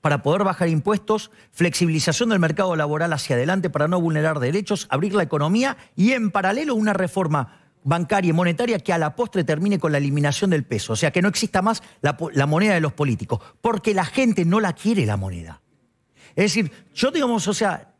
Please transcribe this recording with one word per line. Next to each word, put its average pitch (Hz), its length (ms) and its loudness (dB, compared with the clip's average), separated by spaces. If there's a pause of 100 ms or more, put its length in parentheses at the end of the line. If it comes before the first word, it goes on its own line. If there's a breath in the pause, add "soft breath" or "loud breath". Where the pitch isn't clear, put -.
para 143 220 0
poder 180 200 0
bajar 185 240 0
impuestos, 202 640 0 (200 soft breath)
flexibilización 170 760 0
del 208 100 2
mercado 170 360 0
laboral 156 380 0
hacia 139 220 -2
adelante 170 340 0
para 147 180 0
no 180 140 0
vulnerar 156 380 0
derechos, 170 500 -2
abrir 180 240 -2
la 196 100 2
economía 165 540 0 (180 loud breath)
y, 208 160 4
en 226 200 0
paralelo, 226 440 0
una 214 180 2
reforma 160 680 -2 (240 loud breath)
bancaria 170 460 0
y 160 40 2
monetaria 180 460 0
que - 140 -2
a 170 40 2
la 151 180 -2
postre 220 280 -2
termine 170 360 0
con 156 120 0
la 147 80 2
eliminación 143 500 0
del 156 140 2
peso. 110 300 -4
O - 20 0
sea, 147 160 0
que 180 100 0
no 196 80 2
exista 196 320 0
más 220 200 0 (200 loud breath)
la 147 160 0
po-, 160 140 -6
la 139 140 2
moneda 175 280 2
de 170 80 2
los 151 120 -2
políticos, 123 460 -2 (220 loud breath)
porque 214 320 0
la 185 120 0
gente 220 400 0
no 180 140 2
la 196 140 0
quiere, 196 320 0
la 104 120 0
moneda. 87 440 -10 (760 soft breath)
Es 196 100 2
decir, 202 260 -2 (220 loud breath)
yo, 262 180 0
digamos, 240 360 0
o 208 60 -2
sea - 460 -4